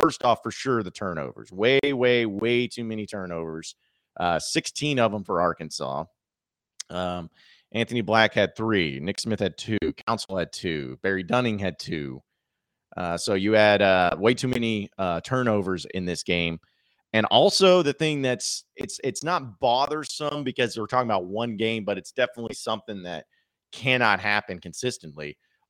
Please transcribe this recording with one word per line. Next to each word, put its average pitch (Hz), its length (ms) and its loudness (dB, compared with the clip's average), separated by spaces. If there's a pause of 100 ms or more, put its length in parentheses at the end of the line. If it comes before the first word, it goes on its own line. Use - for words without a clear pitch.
first 143 240 -4
off, 117 180 2
for 113 80 -6
sure, 120 320 -2
the 90 80 -10
turnovers. 73 580 -8
Way, 117 360 4
way, 123 400 4
way 113 420 0
too - 160 -10
many 110 220 -6
turnovers. 82 720 -8 (420)
Uh, 87 200 2
sixteen - 640 -2
of 110 140 4
'em 104 100 -6
for 92 160 0
Arkansas. 78 640 -2 (840)
Um, 87 400 -6 (420)
Anthony 117 300 -2
Black 107 320 4
had 101 240 2
three. 90 420 0
Nick 95 220 -6
Smith 110 180 -4
had 92 180 -2
two. 110 200 -4 (280)
Council 107 320 -4
had 85 140 -4
two. 73 500 -6
Barry 95 220 0
Dunning 117 340 0
had 95 220 -4
two. 71 420 -8 (760)
Uh, 87 200 -2
so 104 160 -2
you 98 200 2
had, 104 280 8
uh, 92 360 6
way 113 160 4
too 127 160 -2
many, 113 480 -2
uh, 87 240 -2
turnovers 104 720 0
in 92 120 -4
this 87 180 -4
game. 85 360 0 (520)
And 110 160 2
also 180 540 6
the 143 120 2
thing 151 280 0
that's, - 440 -2 (100)
it's, - 280 -10
it's - 200 -4
not 143 360 -4
bothersome 143 840 0
because 123 340 -2
we're 107 80 -4
talking 127 220 0
about 95 180 0
one 107 300 -4
game, 110 300 -2
but 98 120 -2
it's - 140 -12
definitely 117 440 -4
something 107 480 -8
that 87 220 -10 (460)
cannot 123 480 2
happen 104 400 -2
consistently. 78 760 -10 (320)